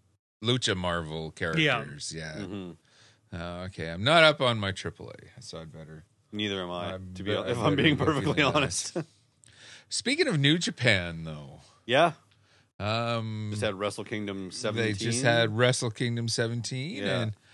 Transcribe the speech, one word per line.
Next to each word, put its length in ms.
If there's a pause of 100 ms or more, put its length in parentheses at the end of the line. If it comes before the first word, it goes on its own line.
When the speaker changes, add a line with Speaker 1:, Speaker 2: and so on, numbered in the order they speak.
(440)
Speaker 1:
Lucha 320
Marvel 640
Speaker 2:
Yeah. 140
Speaker 1:
characters. 600
Yeah. 220
Speaker 3:
Mm-hmm. 360 (600)
Speaker 1:
Uh, 340
okay, 240
I'm 120
not 220
up 160
on 180
my 140
triple 360
A, 320
so 200
I'd 100
better 320 (300)
Speaker 3:
Neither 280
am 80
I, 260
Speaker 1:
I'm 180
Speaker 3:
to 100
be 80
Speaker 1:
be-, 60
Speaker 3:
hon-, 100
if 100
Speaker 1:
I 40
Speaker 3:
I'm 160
Speaker 1:
better 60
Speaker 3:
being 120
Speaker 1:
be 80
Speaker 3:
perfectly 300
Speaker 1:
feeling 240
Speaker 3:
honest. 340
<laughs> 60
Speaker 1:
honest. 120 (760)
Speaking 400
of 100
New 200
Japan, 680
though. 380 (240)
Speaker 3:
Yeah. 260 (640)
Speaker 1:
Um, 760
Speaker 3:
Just 120
had 160
Wrestle 240
Kingdom 440
Speaker 1:
they 40
just 100
Speaker 3:
seventeen. 600
Speaker 1:
had 340
Wrestle 340
Kingdom 360
seventeen, 760
Speaker 3:
Yeah. 180
Speaker 1:
and 120 (200)